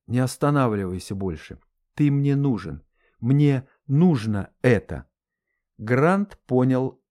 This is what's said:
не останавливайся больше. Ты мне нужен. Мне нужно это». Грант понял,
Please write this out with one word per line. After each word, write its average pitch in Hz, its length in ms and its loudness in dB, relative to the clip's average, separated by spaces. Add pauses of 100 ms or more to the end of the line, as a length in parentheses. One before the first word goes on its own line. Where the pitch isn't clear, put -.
не 117 120 -4
останавливайся 117 960 -2
больше. 95 440 -8 (360)
Ты 147 160 2
мне 143 260 0
нужен. 98 460 -4 (380)
Мне 139 460 2 (200)
нужно 135 640 0 (100)
это». 95 460 0 (720)
Грант 151 680 0
понял, 127 640 0